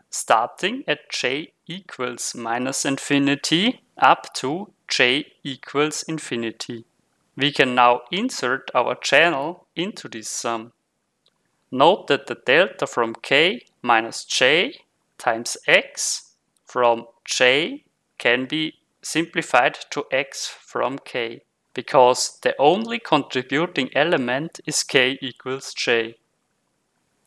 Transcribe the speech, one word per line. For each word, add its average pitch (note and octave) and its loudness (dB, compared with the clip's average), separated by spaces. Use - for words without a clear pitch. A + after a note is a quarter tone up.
starting F3 -2
at - -6
j C3+ -6
equals B2+ -8
minus B2 -4
infinity C#3+ 0
up - 4
to E3 -6
j B2+ 2
equals D3 -4
infinity. A#2 -8
We C#3 -2
can B2+ 2
now A#2+ 4
insert E3+ -4
our B2 0
channel D3+ 0
into F#3 -8
this A2 -12
sum. A#2 -6
Note E3 4
that - 0
the A#2+ -6
delta D#3 2
from A#2 -2
k E3+ 0
minus A#2 0
j D#3+ 0
times A#2 -4
x - 0
from A#2 0
j D3+ 0
can B2 0
be D#3 -6
simplified D#3 0
to - -8
x - -4
from B2 -6
k, A#2 -8
because B2+ 2
the B2 0
only A3+ 2
contributing C#3+ -2
element C#3+ 0
is - -4
k C3+ 0
equals C3 -10
j. A2+ -2